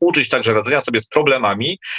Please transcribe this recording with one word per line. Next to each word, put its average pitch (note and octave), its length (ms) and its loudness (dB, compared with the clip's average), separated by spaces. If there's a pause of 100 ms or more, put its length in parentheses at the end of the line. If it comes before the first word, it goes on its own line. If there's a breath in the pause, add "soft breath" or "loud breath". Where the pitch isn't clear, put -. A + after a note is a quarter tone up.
uczyć E3 280 2
także A2+ 260 2
radzenia A#2 260 2
sobie A#2 200 -2
z - 80 -8
problemami, C3+ 720 0 (200 loud breath)